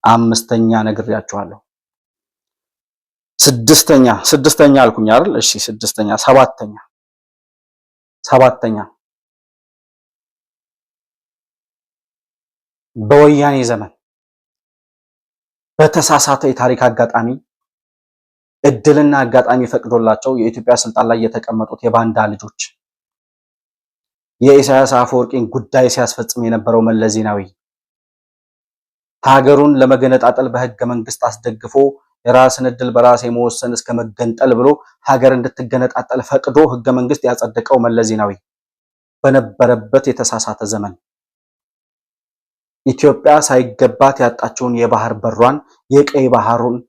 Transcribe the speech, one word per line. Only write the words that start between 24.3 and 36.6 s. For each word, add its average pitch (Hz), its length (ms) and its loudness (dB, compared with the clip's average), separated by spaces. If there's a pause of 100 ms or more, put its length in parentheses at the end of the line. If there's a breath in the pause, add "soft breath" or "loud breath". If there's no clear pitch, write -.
የኢሳያስ 135 520 4
አፈወርቂን 123 560 -2
ጉዳይ 127 400 0
ሲያስፈጽም 120 540 -6
የነበረው 117 380 -2
መለስ 113 320 -2
ዜናዊ 107 260 -4 (1800)
ሀገሩን 139 520 4
ለመገነጣጠል 131 720 2
በህገ 120 360 -8
መንግስት 120 380 -8
አስደግፎ 113 500 -10 (520 soft breath)
የራስን 127 400 2
እድል 123 260 -6
በራስ 120 320 2
የመወሰን 120 500 -6
እስከ - 200 -10
መገንጠል 117 600 -2
ብሎ 123 140 2 (380 soft breath)
ሀገር 131 280 2
እንድትገነጣጠል 127 880 -4
ፈቅዶ 135 420 -2